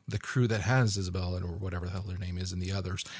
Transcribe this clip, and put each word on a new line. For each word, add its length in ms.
the 100
crew 300
that 140
has 340
Isabel 400
and, 80
or 80
whatever 340
the 60
hell 100
their 160
name 200
is, 120
and 100
the 120
others, 320